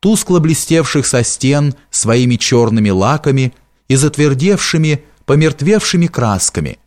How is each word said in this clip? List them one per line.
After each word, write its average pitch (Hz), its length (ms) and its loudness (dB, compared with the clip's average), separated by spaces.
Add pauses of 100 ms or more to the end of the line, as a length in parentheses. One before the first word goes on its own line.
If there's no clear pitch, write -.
тускло 190 360 2
блестевших 156 640 0
со 123 180 0
стен 139 520 -2 (140)
своими 123 460 0
черными 113 540 0
лаками 131 640 0 (340)
и 131 80 2
затвердевшими, 151 1080 0 (200)
помертвевшими 165 800 0
красками 95 800 -4